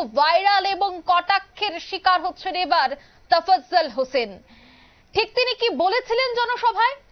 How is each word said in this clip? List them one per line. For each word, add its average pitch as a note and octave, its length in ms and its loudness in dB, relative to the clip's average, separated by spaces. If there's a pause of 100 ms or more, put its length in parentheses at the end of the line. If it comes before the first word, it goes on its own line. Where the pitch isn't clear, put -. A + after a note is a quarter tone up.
ভাইরাল F4 640 2
এবং F#4 400 -4
কটাক্ষের F#4 760 -2
শিকার F#4 420 0
হচ্ছেন F#4 340 -6
এবার E4 340 2 (400)
তফাজ্জল E4+ 600 2
হোসেন। B3 400 -2 (840)
ঠিক G#4+ 220 0
তিনি B4 200 0
কি A#4 140 0
বলেছিলেন A4+ 640 0
জনসভায় A#4 600 0 (160)